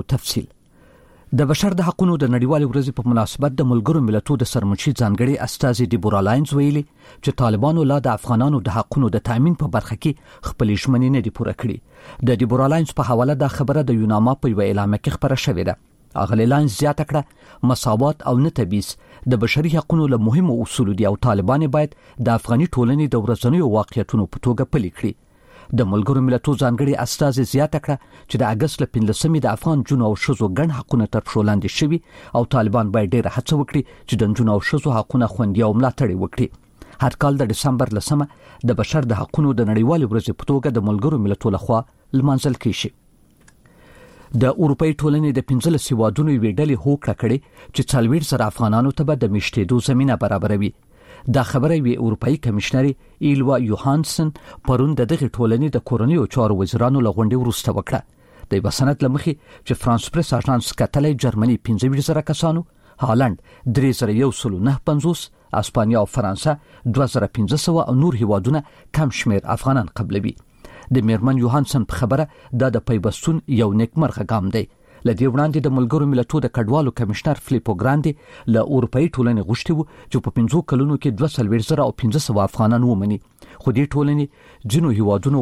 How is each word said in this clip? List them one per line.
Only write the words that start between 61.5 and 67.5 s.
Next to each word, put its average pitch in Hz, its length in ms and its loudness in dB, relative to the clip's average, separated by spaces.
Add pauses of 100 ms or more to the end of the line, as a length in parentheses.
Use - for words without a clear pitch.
پنځه 113 240 0
ویشت 139 180 0
زره 151 200 -2
کسانو، 165 340 -2 (400)
هالند 113 320 2 (380)
درې 135 160 2 (100)
زره 107 180 0
یو 135 120 2 (100)
سلو 98 260 -4
نهه 139 240 0
پنځوس، 151 300 0 (420)
اسپانیا 110 400 2
او 98 160 -4
فرانسه 113 380 -2 (280)
دوه 123 300 0
زره 101 240 -2
پنځه 107 180 0 (120)